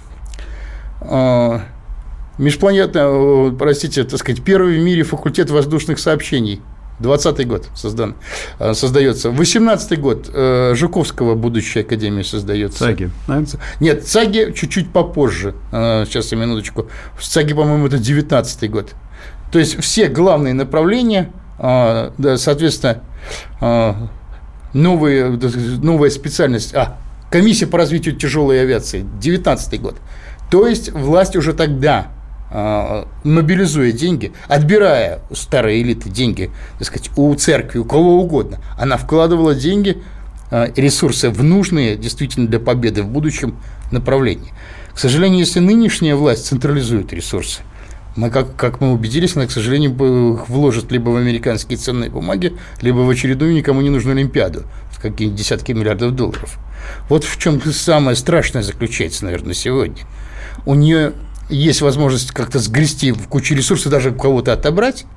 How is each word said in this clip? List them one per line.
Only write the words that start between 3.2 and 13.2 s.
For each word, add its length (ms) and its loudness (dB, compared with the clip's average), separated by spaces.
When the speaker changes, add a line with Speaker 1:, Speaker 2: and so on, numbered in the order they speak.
Speaker 1:
простите, 460 0
так 160 -4
сказать, 240 -4
первый 360 4
в 40 2
мире 180 4
факультет 480 0
воздушных 480 0
сообщений. 640 -2
Двадцатый 460 0
год 320 -4
создан, 400 -4
э, 160 0
создаётся. 560 2
Восемнадцатый 680 2
год, 360 -2
э, 420 2
Жуковского 600 0
"Будущая 480 -2
академия" 400 -2
создаётся. 560 -4
Speaker 2:
цаги, 320 -2